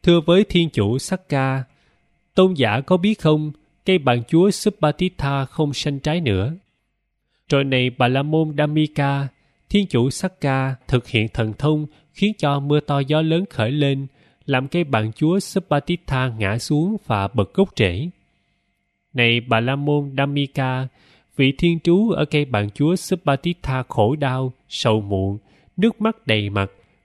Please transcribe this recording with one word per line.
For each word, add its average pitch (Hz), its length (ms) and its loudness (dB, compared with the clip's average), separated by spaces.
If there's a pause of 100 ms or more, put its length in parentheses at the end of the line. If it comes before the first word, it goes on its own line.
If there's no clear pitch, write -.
thưa 170 180 4
với 175 220 4
Thiên 170 260 2
Chủ 110 280 0
Sakka, 135 680 -2 (720)
"Tôn 190 180 4
giả 120 280 0
có 185 160 2
biết 202 220 0
không, 151 320 0 (340)
cây 185 120 2
bàn 123 300 0
chúa 180 240 4
Supatitha 147 960 -2
không 147 280 -2
sanh 143 260 -4
trái 156 220 -2
nữa." 110 320 0 (960)
Rồi 139 140 2
này 127 260 0
Bà 123 180 0
La 131 160 0
Môn 156 340 0
Dhammika, 147 720 0 (420)
Thiên 202 180 2
Chủ 123 220 2
Sakka 135 680 -4 (120)
thực 120 200 -2
hiện 110 260 0
thần 110 200 -2
thông 151 320 -2 (280)
khiến 208 240 -2
cho 143 220 -2
mưa 143 200 0
to 143 200 -2
gió 151 220 0
lớn 165 280 0
khởi 113 220 -2
lên, 139 360 -2 (380)
làm 135 220 -2
cây 170 160 -2
bàn 110 320 -2
chúa 170 240 2
Supatitha 147 880 -2 (100)
ngã 107 220 -2
xuống 170 460 -2
và 101 220 0
bật 101 260 -2
gốc 190 220 2
rễ. 104 340 0 (1040)
Này 120 260 4
Bà 117 200 0
La 127 160 0
Môn 143 420 -2
Dhammika, 135 680 -2 (480)
vị 135 220 4
thiên 170 220 2
trú 190 300 2
ở 151 160 0
cây 147 200 0
bàn 104 280 -2
chúa 156 220 2
Supatitha 139 880 -2
khổ 127 320 0
đau, 131 380 -4 (160)
sầu 110 320 0
muộn, 98 360 -2 (400)
nước 220 240 0
mắt 220 260 -4
đầy 107 220 0
mặt, 98 220 -2 (340)